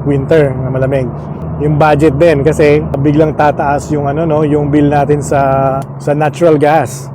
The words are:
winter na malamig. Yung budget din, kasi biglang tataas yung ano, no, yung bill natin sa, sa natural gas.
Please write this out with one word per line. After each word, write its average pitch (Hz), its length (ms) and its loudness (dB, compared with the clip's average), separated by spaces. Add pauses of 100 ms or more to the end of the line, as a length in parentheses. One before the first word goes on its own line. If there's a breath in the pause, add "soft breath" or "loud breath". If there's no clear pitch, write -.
winter 143 480 0
na 127 160 -6
malamig. 131 400 -2 (520 loud breath)
Yung 151 200 0
budget 151 400 2
din, 156 240 4
kasi 151 400 2 (160)
biglang 151 360 0
tataas 147 560 -2
yung 143 160 -2
ano, 156 200 -2
no, 151 160 0
yung 147 240 0
bill 147 240 2
natin 143 320 0
sa, 135 520 0 (240)
sa - 120 -4
natural 151 480 2
gas. 147 560 0